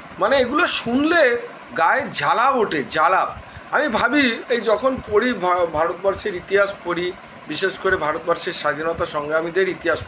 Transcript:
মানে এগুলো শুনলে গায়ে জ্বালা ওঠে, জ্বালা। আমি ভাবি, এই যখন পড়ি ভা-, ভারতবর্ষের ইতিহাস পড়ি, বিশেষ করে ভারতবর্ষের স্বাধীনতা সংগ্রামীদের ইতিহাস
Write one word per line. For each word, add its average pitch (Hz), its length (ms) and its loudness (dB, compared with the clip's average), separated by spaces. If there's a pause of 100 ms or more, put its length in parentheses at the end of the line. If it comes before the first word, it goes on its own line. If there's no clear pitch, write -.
(180)
মানে 220 180 4
এগুলো 277 300 2
শুনলে 269 840 2 (300)
গায়ে 214 340 4
জ্বালা 190 380 2
ওঠে, 208 320 0
জ্বালা। 160 540 2 (340)
আমি 285 180 2
ভাবি, 240 500 2 (100)
এই 240 120 0
যখন 220 360 0 (160)
পড়ি 233 200 2
ভা-, 180 340 0
ভারতবর্ষের 175 680 -2
ইতিহাস 196 400 0 (100)
পড়ি, 175 280 -2 (360)
বিশেষ 170 300 0
করে 185 180 2
ভারতবর্ষের 165 560 -2
স্বাধীনতা 160 520 -2
সংগ্রামীদের 160 640 0
ইতিহাস 165 400 -2